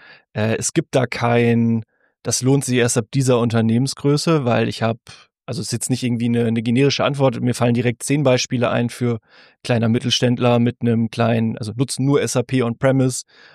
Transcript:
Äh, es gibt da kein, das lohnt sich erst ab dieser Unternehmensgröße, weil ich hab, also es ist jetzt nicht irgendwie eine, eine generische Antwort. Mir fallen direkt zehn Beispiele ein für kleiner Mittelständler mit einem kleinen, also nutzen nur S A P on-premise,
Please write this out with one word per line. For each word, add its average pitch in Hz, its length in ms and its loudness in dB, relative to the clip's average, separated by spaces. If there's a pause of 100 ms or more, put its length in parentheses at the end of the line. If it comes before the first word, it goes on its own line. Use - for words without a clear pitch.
(340)
Äh, 110 240 -2
es - 160 -6
gibt - 220 -4
da 127 100 2
kein, 117 800 2 (400)
das - 180 -4
lohnt 135 240 2
sich 123 120 0
erst 117 200 2
ab 110 160 0
dieser 131 240 2
Unternehmensgröße, 123 1040 0
weil 117 240 0
ich 117 140 -8
hab, 113 160 -2 (480)
also 113 160 -8
es 107 60 -10
ist - 60 -4
jetzt - 180 -6
nicht 123 100 -2
irgendwie 120 240 -2
eine, 120 200 0
eine 113 180 0
generische 120 400 2
Antwort. 135 360 0
Mir 120 140 0
fallen 120 220 0
direkt 117 260 -2
zehn 143 220 -2
Beispiele 123 480 0
ein 120 180 0
für 120 300 -4 (440)
kleiner 117 240 0
Mittelständler 120 680 0
mit 120 240 0
einem 113 300 0
kleinen, 113 480 -2
also 107 160 -8
nutzen 131 320 -2
nur 143 160 2
S 117 120 -4
A 123 60 2
P 127 220 -2
on-premise, 131 640 0 (300)